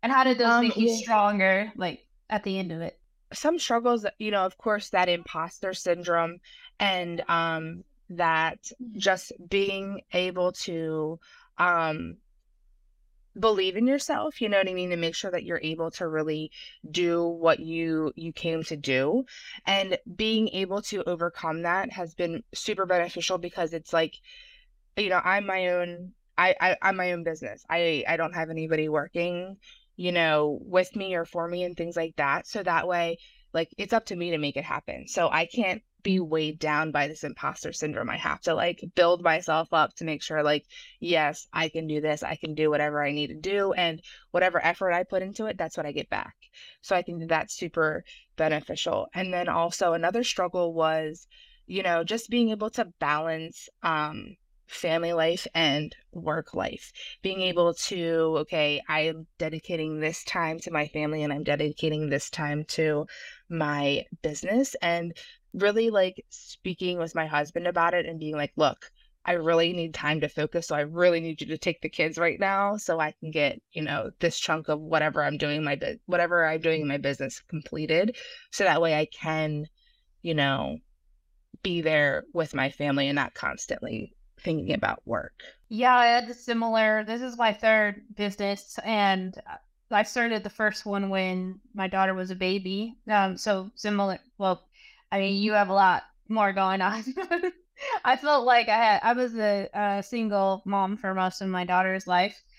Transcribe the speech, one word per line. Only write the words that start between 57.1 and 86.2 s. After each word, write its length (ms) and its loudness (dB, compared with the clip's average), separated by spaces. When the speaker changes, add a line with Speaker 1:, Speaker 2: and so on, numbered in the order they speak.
Speaker 2:
being 200 -4
able 320 4
to, 640 0
okay, 480 0
I'm 400 -2
dedicating 600 -4
this 240 -2
time 360 -2
to 120 -10
my 160 0
family 360 -2
and 100 0
I'm 100 -4
dedicating 680 -2
this 200 -2
time 400 -4
to 360 0
my 560 0
business, 600 0
and 320 0
really, 360 2
like, 400 2
speaking 720 -6
with 140 -4
my 120 -2
husband 420 -2
about 260 2
it 120 0
and 120 -8
being 200 -6
like, 180 -4
"Look, 340 2
I 80 2
really 400 4
need 200 -4
time 280 -2
to 80 0
focus. 380 -2
So 100 -2
I 40 2
really 380 4
need 220 -6
you 60 -8
to 100 -6
take 240 -4
the 80 -4
kids 280 -6
right 220 2
now 380 2
so 240 0
I 180 0
can 120 -10
get, 300 0
you 80 -6
know, 300 -4
this 180 0
chunk 300 -2
of 100 0
whatever 420 0
I'm 160 0
doing, 280 0
my 100 0
bu-, 300 -6
whatever 400 4
I'm 160 0
doing 200 2
in 60 -2
my 100 -2
business 520 -4
completed. 640 0
So 120 0
that 180 6
way 140 4
I 120 2
can, 580 -4
you 120 -2
know, 440 0
be 200 -2
there 420 2
with 220 -2
my 140 0
family 380 0
and 100 0
not 160 -2
constantly 800 -6
thinking 340 -2
about 320 -2
work." 380 -6
Speaker 1:
Yeah, 280 4
I 120 6
had 220 2